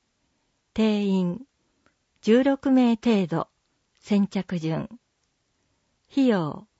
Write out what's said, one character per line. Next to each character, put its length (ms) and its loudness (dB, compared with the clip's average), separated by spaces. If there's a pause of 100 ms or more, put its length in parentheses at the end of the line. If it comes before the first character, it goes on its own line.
(760)
定 300 0
員、 420 -2 (720)
十 220 4
六 280 0
名 260 4
程 300 0
度。 220 -4 (520)
先 260 0
着 320 -6
順。 300 -6 (1200)
費 180 0
用、 380 -4 (140)